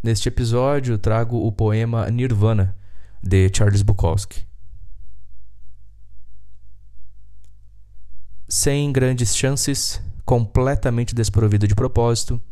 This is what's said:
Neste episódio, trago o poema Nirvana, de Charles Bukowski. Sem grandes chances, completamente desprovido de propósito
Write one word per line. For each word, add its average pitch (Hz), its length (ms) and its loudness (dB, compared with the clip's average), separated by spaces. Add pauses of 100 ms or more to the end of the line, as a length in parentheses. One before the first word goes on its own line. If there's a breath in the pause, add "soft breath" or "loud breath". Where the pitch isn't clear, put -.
Neste 113 260 0
episódio, 127 680 0
trago 113 480 2
o 113 60 0
poema 110 580 0
Nirvana, 107 640 2 (460 soft breath)
de 95 320 6
Charles 101 300 4
Bukowski. 101 640 2 (4000)
Sem 143 420 0
grandes 127 440 2
chances, - 680 -2 (240)
completamente 120 880 2
desprovido 104 540 2
de 101 80 4
propósito 120 680 2 (100)